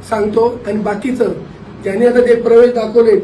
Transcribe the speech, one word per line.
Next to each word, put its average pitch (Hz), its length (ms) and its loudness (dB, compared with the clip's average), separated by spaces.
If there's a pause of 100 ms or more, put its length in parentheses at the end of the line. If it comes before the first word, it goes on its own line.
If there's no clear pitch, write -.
(100)
सांगतो. 220 380 0 (180)
आणि 208 140 -4
बाकीचं 208 520 -4 (500)
ज्यांनी 202 240 -2
आता 240 140 2
जे 240 220 4
प्रवेश 233 320 4
दाखवले 220 480 2